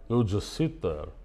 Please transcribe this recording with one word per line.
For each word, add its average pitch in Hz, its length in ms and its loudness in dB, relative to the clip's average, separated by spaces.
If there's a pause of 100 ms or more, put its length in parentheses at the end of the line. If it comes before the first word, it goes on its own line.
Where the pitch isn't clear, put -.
It 113 40 2
would 120 140 6
just 95 260 0
sit - 280 0
there. 78 260 -2 (180)